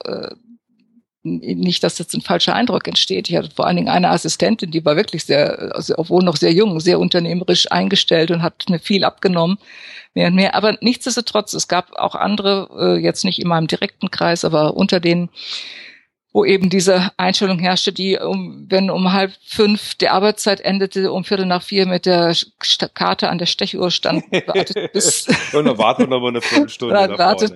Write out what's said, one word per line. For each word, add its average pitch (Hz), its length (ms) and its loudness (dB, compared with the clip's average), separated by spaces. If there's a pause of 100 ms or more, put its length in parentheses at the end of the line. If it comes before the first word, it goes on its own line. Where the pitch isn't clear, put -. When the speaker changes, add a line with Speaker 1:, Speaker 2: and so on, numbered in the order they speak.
Speaker 1:
äh, - 300 -10 (880)
n-, 170 140 -4 (220)
nicht, 180 220 0
dass - 160 0
jetzt - 160 -10
ein - 60 -2
falscher 175 340 0
Eindruck 214 320 0
entsteht. - 440 -2
Ich 170 60 0
hatte 165 180 -2
vor - 120 0
allen 175 100 2
Dingen 175 120 -2
eine 175 220 2
Assistentin, 175 600 0
die 160 140 -2
war 147 120 4
wirklich 170 280 -4
sehr, - 500 0
also - 220 -4
obwohl 175 260 2
noch 175 140 2
sehr 170 160 2
jung, 185 280 2
sehr 175 200 4
unternehmerisch 175 720 0
eingestellt 180 580 2
und 170 120 0
hat - 260 -4
mir 175 120 2
viel 196 240 0
abgenommen, 180 540 0 (560)
mehr 175 120 2
und 175 80 2
mehr. 185 200 4
Aber 202 280 2
nichtsdestotrotz, 233 720 -2
es 160 120 -4
gab - 320 -2
auch - 160 -2
andere, 196 840 0
äh, 165 40 -2
jetzt 165 220 -2
nicht 180 140 -2
in 175 100 -4
meinem 165 180 2
direkten - 440 -4
Kreis, 170 340 -2
aber 151 320 2
unter 190 240 2
denen, 170 300 0 (1000)
wo 208 120 4
eben 190 260 2
diese 185 460 2
Einstellung 185 420 0
herrschte, 185 340 0
die, 185 240 -2
um, 170 520 -6
wenn 190 200 2
um 180 240 0
halb 190 200 0 (120)
fünf - 520 0
die - 120 2
Arbeitszeit 202 520 2
endete, 190 500 -2
um 185 140 -4
Viertel 190 200 -2
nach 180 160 0
vier 190 260 0
mit 180 200 -2
der 170 300 4
Sch-, - 100 -2 (160)
St-, - 320 -2
Karte 185 340 0
an 170 100 -2
der 170 80 -4
Stechuhr 185 440 -2
stand, 160 320 0 (100)
Speaker 2:
<laughs> 180 140 -2
Speaker 1:
wartet - 460 -2
bis - 340 0 (260)
Speaker 2:
Und 147 120 2
dann 135 140 2
wartet 127 300 2
man 127 100 0
noch 123 40 -2
mal 123 60 0
eine 120 120 -2
Viertelstunde 190 540 0
Speaker 1:
<laughs> 202 60 4
Dann 190 100 2
Speaker 2:
da 202 80 -6
Speaker 1:
wartet 190 300 2
Speaker 2:
vorne, 208 80 -8